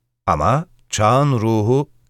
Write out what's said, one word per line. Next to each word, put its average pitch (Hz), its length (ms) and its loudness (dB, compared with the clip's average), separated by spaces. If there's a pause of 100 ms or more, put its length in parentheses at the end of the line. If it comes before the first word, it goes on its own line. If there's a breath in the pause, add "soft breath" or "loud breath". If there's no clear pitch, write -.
(280)
Ama 95 380 0 (240)
çağın 123 500 0
ruhu 117 500 0 (200)